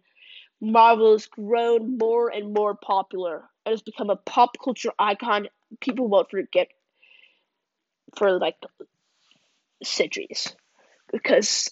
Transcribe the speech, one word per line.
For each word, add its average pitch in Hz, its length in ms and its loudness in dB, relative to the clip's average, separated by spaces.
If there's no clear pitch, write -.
Marvel 220 520 6
has 214 120 2
grown 233 720 -2
more 226 320 0
and 208 240 -8
more 208 220 0
popular 185 680 -4
and 220 80 -2
has 220 80 -4
become 214 280 -8
a 196 60 0
pop - 480 0
culture 240 340 -4
icon 208 500 -2
people 247 280 -4
won't 196 220 2
forget 180 400 -2
for, 190 220 2
like, - 180 -4
centuries. - 720 -6
Because - 600 -2